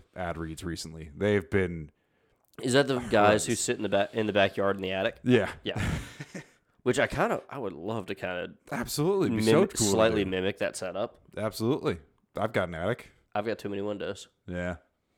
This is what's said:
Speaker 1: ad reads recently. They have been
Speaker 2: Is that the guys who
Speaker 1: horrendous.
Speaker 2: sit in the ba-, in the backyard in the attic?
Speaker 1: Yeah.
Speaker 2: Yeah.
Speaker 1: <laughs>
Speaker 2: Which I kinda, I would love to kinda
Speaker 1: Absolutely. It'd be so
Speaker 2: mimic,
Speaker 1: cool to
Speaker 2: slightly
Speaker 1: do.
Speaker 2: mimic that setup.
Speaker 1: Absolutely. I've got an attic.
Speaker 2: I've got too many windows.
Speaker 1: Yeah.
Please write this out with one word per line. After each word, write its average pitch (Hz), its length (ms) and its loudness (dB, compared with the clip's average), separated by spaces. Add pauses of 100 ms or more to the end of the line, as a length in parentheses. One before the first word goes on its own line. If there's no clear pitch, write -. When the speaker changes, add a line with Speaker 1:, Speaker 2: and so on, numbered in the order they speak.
(140)
Speaker 1:
ad 85 240 -6
reads 80 240 -8
recently. 80 540 -8
They 101 180 2
have 98 160 0
been 87 400 0 (720)
Speaker 2:
Is 123 120 0
that 139 120 6
the 127 140 0
guys 117 100 -8 (360)
who 117 80 0
Speaker 1:
horrendous. - 60 -2
Speaker 2:
sit 123 160 -2
in 107 60 -6
the 104 60 -2
ba-, 101 240 2
in 110 160 -2
the 101 40 0
backyard 98 440 2
in 95 60 -8
the 95 100 -4
attic? 95 320 -2
Speaker 1:
Yeah. 120 240 4 (160)
Speaker 2:
Yeah. 104 180 -4 (540)
Speaker 1:
<laughs> - 480 -20
Speaker 2:
Which 123 160 2
I 110 80 2
kinda, 185 420 -2
I 135 80 -12
would 101 140 -6
love 95 340 -6
to 101 80 -6
kinda 90 360 -6 (200)
Speaker 1:
Absolutely. 160 580 0
It'd 113 100 0
be 107 80 0
so 110 80 8
Speaker 2:
mimic, 190 200 4
Speaker 1:
cool 110 120 2
to 98 60 2
Speaker 2:
slightly 110 300 4
Speaker 1:
do. 95 80 -2
Speaker 2:
mimic 92 280 0
that - 180 -2
setup. 95 420 -6 (180)
Speaker 1:
Absolutely. 110 600 0 (400)
I've 110 160 -2
got 92 160 0
an 85 80 -8
attic. 95 340 -4 (240)
Speaker 2:
I've 104 100 -2
got 110 140 -2
too 107 100 -8
many 101 140 -4
windows. 101 460 -6 (180)
Speaker 1:
Yeah. 90 300 -4 (420)